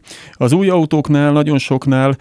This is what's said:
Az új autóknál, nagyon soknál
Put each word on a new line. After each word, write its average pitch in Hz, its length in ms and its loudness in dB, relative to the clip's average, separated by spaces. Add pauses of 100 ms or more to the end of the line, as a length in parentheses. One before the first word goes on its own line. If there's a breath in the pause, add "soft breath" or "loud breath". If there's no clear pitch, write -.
(340 loud breath)
Az 123 180 0
új 190 180 2
autóknál, 151 640 0
nagyon 151 260 0
soknál 135 640 0